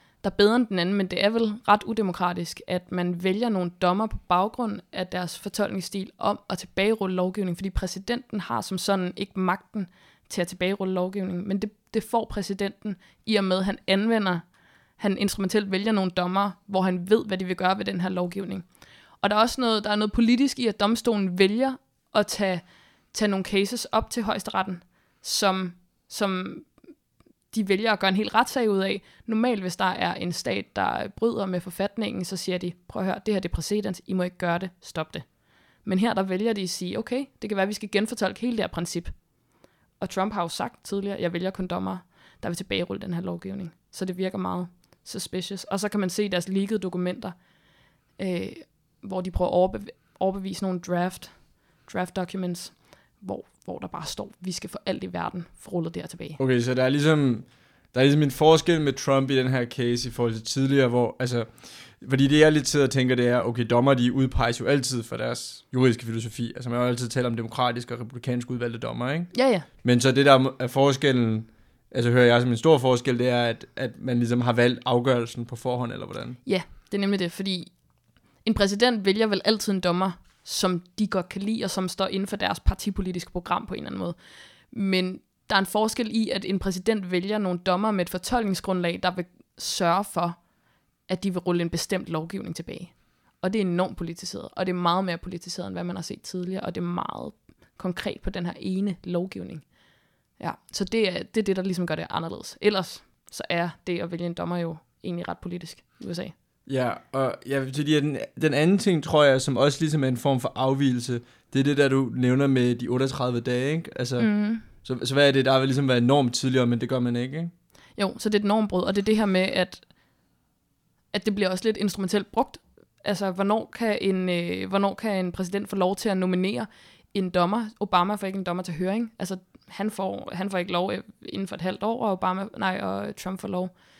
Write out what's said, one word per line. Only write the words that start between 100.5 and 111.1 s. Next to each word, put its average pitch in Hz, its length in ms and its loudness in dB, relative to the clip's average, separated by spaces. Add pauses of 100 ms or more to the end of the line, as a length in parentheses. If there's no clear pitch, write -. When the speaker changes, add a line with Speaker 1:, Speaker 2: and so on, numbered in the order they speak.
Speaker 1:
så - 120 -6
det 214 260 2
er, 175 140 -4
det - 180 -2
er 196 40 -4
det, 190 100 2
der 190 60 -2
ligesom 180 260 -2
gør 156 80 -4
det 160 140 -6
anderledes. - 520 -8
Ellers 190 420 0 (280)
så - 180 -10
er 170 200 -2 (180)
det 175 120 -2
at 175 120 -6
vælge 175 140 -6
en 175 80 -4
dommer 175 240 -4
jo 165 180 -4 (280)
egentlig 175 240 -6
ret 175 100 -8
politisk 175 460 -12 (160)
i - 80 -12
U 175 60 -6
S 165 60 -6
A. - 80 -8 (400)
Speaker 2:
Ja, 127 240 0 (200)
og 131 240 -2 (120)
ja, 135 160 -2
fordi 143 360 0
den, 143 180 0 (240)
den 156 120 4
anden 165 240 6
ting, 175 260 2
tror 151 200 6
jeg, 131 180 8
som 131 160 0
også 139 240 4
ligesom 151 220 2
er 131 40 4
en 127 100 0
form 135 220 2
for - 160 -2
afvigelse, 127 680 2 (320)